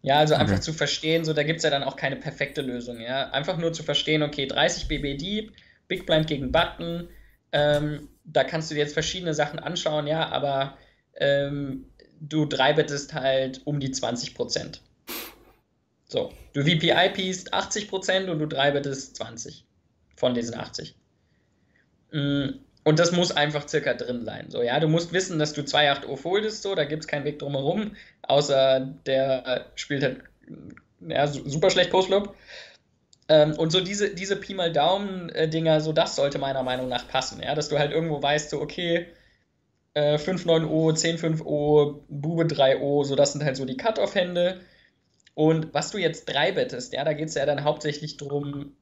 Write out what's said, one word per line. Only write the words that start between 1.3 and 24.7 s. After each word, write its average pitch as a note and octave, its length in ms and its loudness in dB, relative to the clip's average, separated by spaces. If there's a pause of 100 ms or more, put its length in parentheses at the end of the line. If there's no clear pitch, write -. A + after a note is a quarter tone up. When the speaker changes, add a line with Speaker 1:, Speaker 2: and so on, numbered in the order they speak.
Speaker 1:
da D3 80 2
gibt's D#3+ 220 0
ja D3+ 60 4
dann C#3 120 0
auch C3+ 140 -4
keine C#3 200 -4
perfekte C#3+ 460 -6
Lösung, A#2+ 380 -6
ja. B2+ 300 -4
Einfach D#3+ 280 -2
nur E3+ 140 -2
zu D#3+ 100 -10
verstehen, D3+ 400 0
okay, C#3+ 240 -2
dreißig - 420 0
B D3+ 100 -2
B C#3+ 180 -4
Deep, G3+ 360 -6 (360)
Big F3+ 180 -4
Blind D#3 200 2
gegen C3+ 240 -4
Button, E3+ 580 -2 (440)
ähm, D3 560 0 (160)
da D3+ 200 2
kannst D#3+ 260 -6
du D#3 40 -6
dir D3 60 0
jetzt D3 140 0
verschiedene E3 400 -2
Sachen D3 240 -2
anschauen, D3+ 480 -2
ja, D#3 220 0
aber, C3+ 500 -2 (380)
ähm, C#3+ 680 0 (360)
du D3+ 260 0
dreibettest C#3+ 680 2
halt C3 500 0
um D3 160 -2
die C3+ 100 -4
zwanzig A#2+ 440 -6
Prozent. - 480 -6 (1200)
So, - 260 -4 (200)
du C#3+ 100 -2
V D#3+ 160 4
P E3 120 2
I F#3 200 4
Pst F#3 420 -6
achtzig - 360 -4
Prozent F#3+ 400 -2
und D#3+ 100 -2
du D3+ 80 -2
dreibettest C#3 720 -2
zwanzig - 480 -14 (520)
von B2+ 160 0
diesen A#2 220 -4
achtzig. - 400 -12 (1160)
Mm, C#3+ 480 -2 (240)
und D#3 140 6
das F3 140 6
muss F3 200 2
einfach D3 360 0
circa C#3 240 0
drin A#2+ 320 -6
sein, - 240 -10
so, - 140 -4
ja, B2 180 2